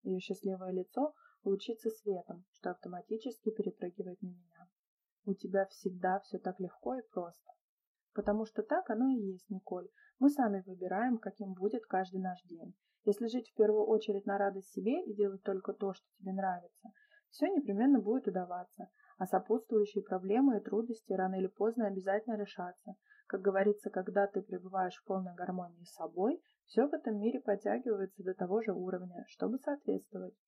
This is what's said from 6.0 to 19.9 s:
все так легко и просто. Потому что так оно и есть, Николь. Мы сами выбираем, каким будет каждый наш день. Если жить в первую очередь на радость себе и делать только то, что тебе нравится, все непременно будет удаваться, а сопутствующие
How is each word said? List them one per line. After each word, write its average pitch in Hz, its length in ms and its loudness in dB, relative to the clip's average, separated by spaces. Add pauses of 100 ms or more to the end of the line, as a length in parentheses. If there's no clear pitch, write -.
все - 180 -10
так - 200 -6
легко 190 360 -6
и 240 160 -8
просто. 170 400 -8 (640)
Потому 208 320 0
что 254 180 -6
так 349 260 0
оно 240 200 2
и 202 240 0
есть, - 160 -16
Николь. 180 400 -8 (300)
Мы 277 100 8
сами 208 360 2
выбираем, 190 520 0
каким 190 360 -8
будет 214 320 -2
каждый 185 360 -2
наш 180 220 -6
день. 175 300 -16 (300)
Если 208 240 2
жить 233 240 -4
в - 40 -20
первую 214 300 6
очередь 214 400 2
на 196 120 0
радость 196 340 -2
себе 233 340 0
и 220 80 -6
делать 196 300 0
только 190 300 -2
то, 196 200 -2
что - 120 -14 (120)
тебе 190 160 -8
нравится, 185 560 -4 (400)
все - 180 -2
непременно 269 520 4
будет 214 280 0
удаваться, 180 600 -6 (280)
а 190 80 -2
сопутствующие 208 760 2